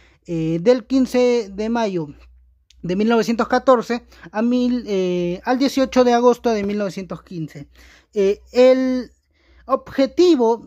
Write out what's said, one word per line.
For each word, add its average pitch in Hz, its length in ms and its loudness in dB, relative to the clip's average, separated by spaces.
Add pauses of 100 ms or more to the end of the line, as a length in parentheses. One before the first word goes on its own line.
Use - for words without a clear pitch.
(260)
eh, 165 340 -4
del 233 260 2
quince 247 680 0
de 214 160 -6
mayo 202 400 -4 (760)
de 175 120 -4
mil 214 140 0
novecientos 233 400 0
catorce 247 560 0 (260)
a 214 120 -4
mil, 247 440 -2
eh, 180 580 -2
al 254 140 -2
dieciocho 254 460 0
de 240 80 4
agosto 240 380 2
de 214 120 -2
mil 202 160 -4
novecientos 185 460 -8
quince. 156 420 -12 (480)
Eh, 202 280 0 (100)
el 254 580 2 (540)
objetivo 262 1040 2